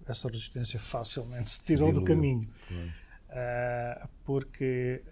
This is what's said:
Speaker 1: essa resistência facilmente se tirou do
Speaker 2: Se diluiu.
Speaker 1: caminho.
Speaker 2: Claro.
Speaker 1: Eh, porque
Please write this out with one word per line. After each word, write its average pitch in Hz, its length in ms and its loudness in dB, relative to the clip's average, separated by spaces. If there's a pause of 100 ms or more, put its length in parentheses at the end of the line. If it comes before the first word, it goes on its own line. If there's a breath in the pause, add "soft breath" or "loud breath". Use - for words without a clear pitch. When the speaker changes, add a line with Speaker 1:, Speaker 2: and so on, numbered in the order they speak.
Speaker 1:
essa 123 200 -4
resistência 113 520 -4
facilmente 120 680 -4
se - 140 6
tirou 156 300 6
do 143 80 4
Speaker 2:
Se - 60 2
diluiu. 180 100 8
Speaker 1:
caminho. 127 340 2 (180 loud breath)
Speaker 2:
Claro. 85 260 -6 (360 loud breath)
Speaker 1:
Eh, 120 800 -4 (180)
porque 127 880 -2